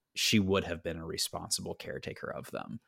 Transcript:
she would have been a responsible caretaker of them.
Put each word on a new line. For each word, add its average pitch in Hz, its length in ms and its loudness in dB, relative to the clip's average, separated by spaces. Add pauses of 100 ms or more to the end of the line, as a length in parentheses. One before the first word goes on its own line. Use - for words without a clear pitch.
(160)
she - 240 6
would 95 260 6
have 87 180 -4
been 82 140 -4
a 82 80 -8
responsible 85 680 -2
caretaker - 560 -6
of - 200 -8
them. - 360 -8